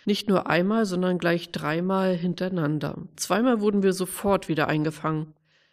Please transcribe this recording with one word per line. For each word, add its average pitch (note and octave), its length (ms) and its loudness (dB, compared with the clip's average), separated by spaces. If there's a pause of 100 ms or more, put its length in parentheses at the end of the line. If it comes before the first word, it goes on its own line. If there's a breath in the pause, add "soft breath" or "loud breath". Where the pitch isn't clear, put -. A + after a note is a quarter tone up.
nicht G3+ 240 0
nur F#3+ 220 2
einmal, G3+ 360 2
sondern F3+ 340 0
gleich E3+ 320 0
dreimal F3+ 640 0
hintereinander. E3+ 840 -2 (180)
Zweimal A3+ 460 0
wurden G3+ 200 2
wir F#3+ 120 4
sofort F#3 560 -2
wieder D3+ 180 0
eingefangen. D#3 680 -2 (380)